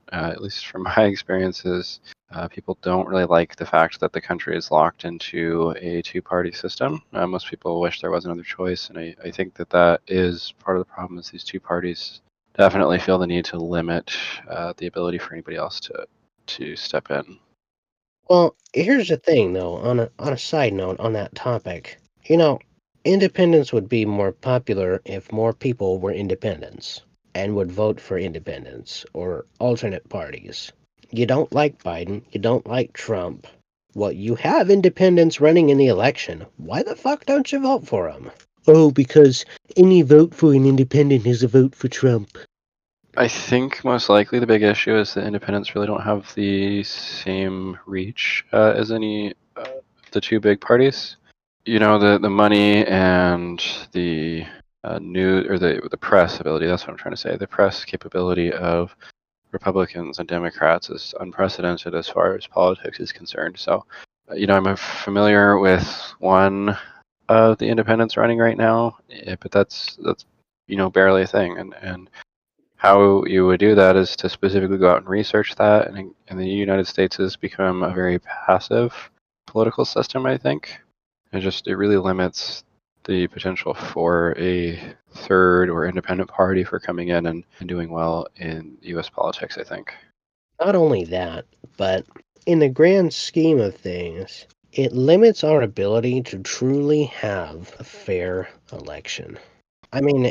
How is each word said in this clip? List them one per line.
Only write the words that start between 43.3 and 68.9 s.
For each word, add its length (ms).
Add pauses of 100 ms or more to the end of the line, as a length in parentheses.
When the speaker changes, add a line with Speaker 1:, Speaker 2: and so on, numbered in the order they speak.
Speaker 1:
most 240
likely 300
the 80
big 160
issue 340
is 160
that 120
independents 480
really 140
don't 140
have 340
the 480
same 1040
reach, 640
uh, 240
as 160
any, 420 (220)
uh, 100 (460)
the 80
two 220
big 180
parties. 560 (480)
You 160
know, 180
the, 200
the 120
money 560
and 800 (300)
the, 520 (380)
uh, 160
new-, 480
or 100
the, 320
the 80
press 440
ability, 260
that's 160
what 80
I'm 60
trying 180
to 60
say. 160
The 100
press 380
capability 640
of 420 (580)
Republicans 680
and 80
Democrats 600
is 320
unprecedented 720
as 140
far 260
as 120
politics 520
is 140
concerned. 440
So, 280 (440)
uh, 60
you 120
know, 80
I'm, 120
uh, 80
familiar 840
with 300 (320)
one 580 (520)
of 280
the 100
independents 500
running 220
right 180
now, 400 (120)